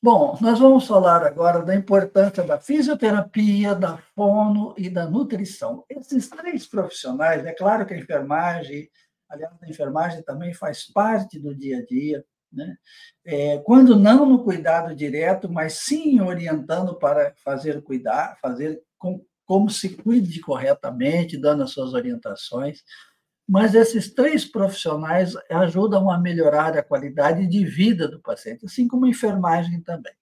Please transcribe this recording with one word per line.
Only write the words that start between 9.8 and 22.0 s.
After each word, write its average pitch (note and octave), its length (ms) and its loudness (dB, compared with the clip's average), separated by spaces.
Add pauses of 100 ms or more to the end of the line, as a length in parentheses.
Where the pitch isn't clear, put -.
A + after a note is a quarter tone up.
também F3 320 -10
faz - 320 -10
parte G3+ 540 -2
do C#3+ 140 -10
dia C3+ 240 -8
a A#2+ 60 -10
dia, D3 400 -4 (280)
né? F3 240 -12 (480)
É, D3 340 -4
quando A#3+ 400 8
não A3+ 260 8
no C4 200 4
cuidado E3 500 -2
direto, D#3 560 -4
mas D#3+ 220 -6
sim D4 480 0
orientando E3+ 760 -4
para D3 460 0
fazer C#3 400 -6
cuidar, C3 580 -6
fazer C#3 400 -8 (160)
com, F#3 300 -10 (180)
como G3+ 240 2
se F#3+ 280 -8
cuide F#3+ 440 0
corretamente, C#3 960 -2
dando C#3+ 280 0
as B2+ 80 -10
suas C3 200 -8
orientações. B2 920 -8 (640)